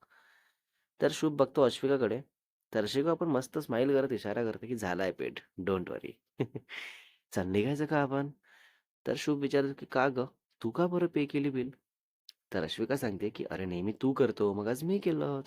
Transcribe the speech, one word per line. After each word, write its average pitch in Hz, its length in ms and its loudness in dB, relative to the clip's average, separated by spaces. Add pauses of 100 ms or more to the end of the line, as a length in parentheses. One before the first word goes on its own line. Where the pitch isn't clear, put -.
(1000)
तर 143 100 4
शुभ 151 260 0
बघतो 139 260 4
अश्विकाकडे, 127 560 2 (540)
तर 110 100 2
अश्विका 139 320 2
पण 170 140 -2
मस्त 131 300 0
स्माईल 135 340 2
करत 135 200 4
इशारा 107 300 -2
करते 110 240 -4
की 123 100 -4
"झालाय 92 360 0
पेड, - 260 -6 (220)
don't 90 280 0
worry." - 220 -10 (280)
<laughs> 131 260 -6 (680)
"चल 92 160 -2
निघायचं 135 380 2
का 151 140 2
आपण?" 139 280 -2 (760)
तर 120 120 0
शुभ 147 240 0
विचारतो 139 340 2
की, - 120 -16
"का 135 240 2
गं? 127 160 -2 (340)
तू 113 120 -4
का 175 160 2
बरं 175 200 0
पे 147 180 0
केली 143 240 0
बिल?" 131 200 -2 (800)
तर 92 140 -2
अश्विका 117 320 -2
सांगते 104 340 -2
की, - 160 -6
"अरे 92 200 -4
नेहमी 90 320 -2
तू 135 160 2
करतो, 104 400 2
मग 104 140 -2
आज 131 160 -2
मी 196 160 0
केलं, 147 460 0